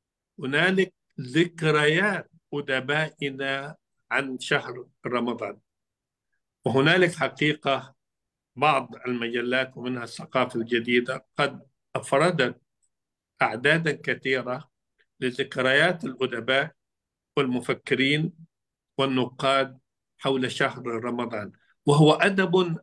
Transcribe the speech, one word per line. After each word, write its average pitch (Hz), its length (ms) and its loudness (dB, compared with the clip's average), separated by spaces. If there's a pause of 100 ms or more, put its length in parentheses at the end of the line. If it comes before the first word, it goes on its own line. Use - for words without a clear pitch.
(380)
هنالك 180 560 0 (260)
ذكريات 156 1080 2 (240)
أدبائنا 139 1200 -4 (340)
عن 131 280 -2
شهر - 480 -4 (200)
رمضان. 117 520 -4 (1040)
وهنالك 165 500 4
حقيقة 139 800 -2 (600)
بعض 131 380 0 (120)
المجلات 123 720 -4
ومنها 123 280 -8
الثقافة 123 560 -4
الجديدة 123 680 -2 (100)
قد 139 260 -2 (340)
أفردت 139 640 0 (840)
أعدادا 143 500 2
كثيرة 131 760 -4 (500)
لذكريات 135 840 0
الأدباء 131 720 -2 (600)
والمفكرين 135 960 0 (680)
والنقاد 135 800 0 (400)
حول 131 320 -2
شهر 127 360 -2
رمضان، 117 680 -6 (340)
وهو 151 260 8
أدب 180 720 2